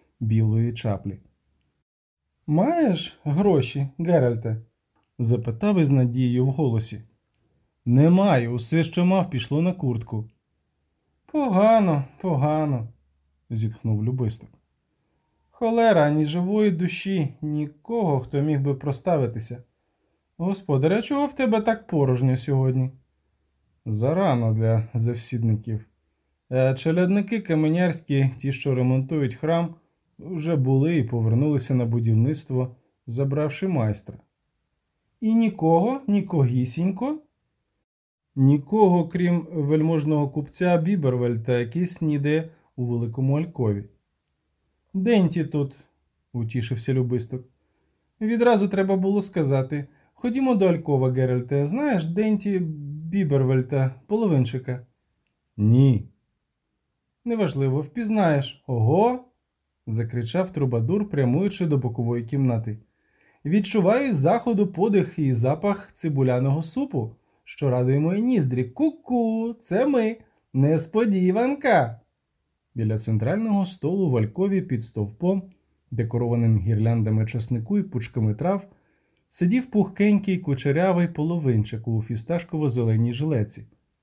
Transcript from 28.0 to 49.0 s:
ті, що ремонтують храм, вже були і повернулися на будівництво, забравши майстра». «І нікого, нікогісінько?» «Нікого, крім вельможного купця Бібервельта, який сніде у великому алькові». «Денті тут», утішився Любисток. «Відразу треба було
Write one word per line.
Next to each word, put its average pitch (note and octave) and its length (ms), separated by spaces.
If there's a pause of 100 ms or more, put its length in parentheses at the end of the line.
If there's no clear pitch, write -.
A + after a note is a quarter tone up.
ті, C3+ 160
що C3+ 220
ремонтують C3 600
храм, E3 400 (440)
вже E3 360
були C3+ 420
і C3 60
повернулися B2 720
на B2 100
будівництво, B2 880 (320)
забравши C#3 600
майстра». A2+ 500 (1040)
«І A3 140
нікого, G#3+ 720
нікогісінько?» F3+ 1120 (1160)
«Нікого, E3 720
крім F3 440
вельможного D3+ 800
купця F3 480
Бібервельта, B2 840
який A#2+ 260
сніде D#3 640 (260)
у B2 100
великому A#2+ 520
алькові». A#2 460 (1120)
«Денті F#3+ 500
тут», C#3+ 320 (580)
утішився A#2 600
Любисток. B2 520 (760)
«Відразу A3 460
треба G3 280
було G3 260